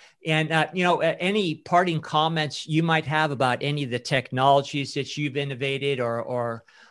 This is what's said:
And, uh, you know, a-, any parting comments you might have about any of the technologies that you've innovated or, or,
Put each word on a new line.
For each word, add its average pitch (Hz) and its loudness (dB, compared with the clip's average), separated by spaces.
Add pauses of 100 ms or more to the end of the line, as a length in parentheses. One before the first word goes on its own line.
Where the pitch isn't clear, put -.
(260)
And, 156 0
uh, 156 4
you 185 0
know, 175 4
a-, 160 0
any 185 0
parting 175 2
comments 156 -2
you 156 2
might 160 2
have 156 2
about 127 0
any 143 -2
of 120 -6
the 120 -2
technologies 139 2
that 139 -6
you've 143 -4
innovated 139 -2
or, 117 0
or, 120 -4 (260)